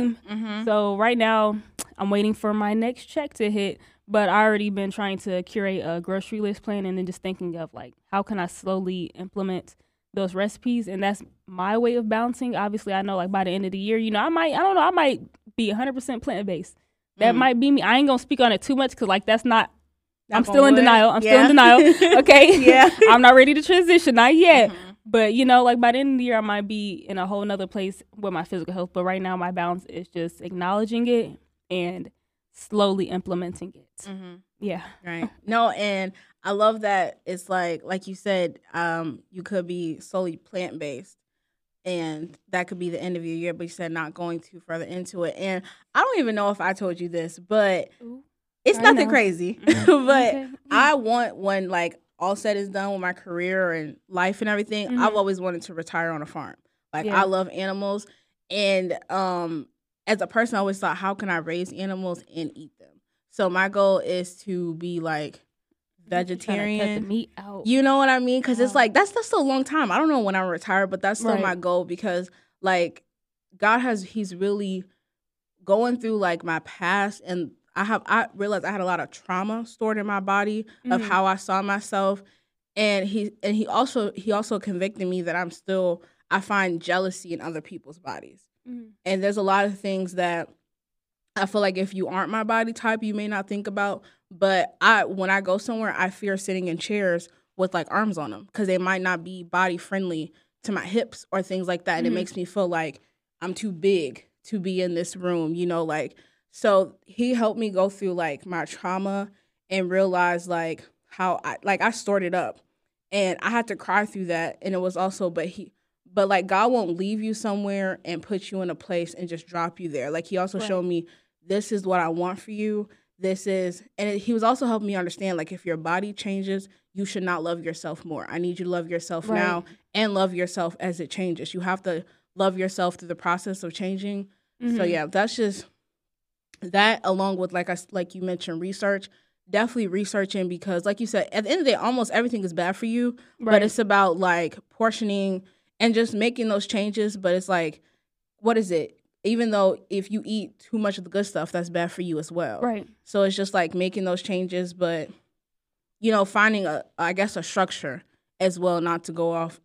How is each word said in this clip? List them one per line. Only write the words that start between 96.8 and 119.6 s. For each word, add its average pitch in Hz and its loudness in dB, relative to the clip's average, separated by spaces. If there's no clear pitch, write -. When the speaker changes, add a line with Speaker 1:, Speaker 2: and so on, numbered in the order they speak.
Speaker 2:
with, 185 -2
like, 170 -4
arms 202 -2
on 135 -10
'em 139 -16
'cause 214 -4
they 185 0
might 185 -2
not 180 -4
be 180 -14
body 180 0
friendly 180 -6
to 220 -6
my 160 -6
hips 220 -6
or 190 -2
things 185 -6
like 175 -4
that. 170 -2
And 165 -4
Speaker 1:
Mm-hmm. 165 -2
Speaker 2:
it 180 -2
makes 180 -8
me 180 -6
feel 185 -4
like 160 -6
I'm 180 -8
too 214 -8
big 170 -2
to 214 -6
be 185 -4
in 175 -4
this 175 -6
room, 175 -4
you 175 -4
know, 170 -2
like, 151 -6
so 196 2
he 240 -2
helped 220 0
me 220 -2
go 190 0
through, 196 -6
like, 160 -6
my 170 -6
trauma 196 -6
and 185 -2
realize, 180 0
like, 165 -4
how 185 -4
I, 143 -6
like, 196 0
I 220 2
stored 202 -2
it 175 -4
up 165 -4
and 294 0
I 196 -2
had 233 -2
to 208 -8
cry 202 0
through 196 -8
that. 165 -4
And 190 -4
it 180 -2
was 185 -4
also, 190 -4
but 170 -6
he, 180 -14
but, 196 2
like, 190 0
God 202 2
won't 185 -2
leave 208 -4
you 220 -4
somewhere 202 -4
and - -8
put 190 -8
you 190 -6
in 180 -4
a 156 -6
place 170 -6
and 180 -12
just 165 -12
drop 170 -6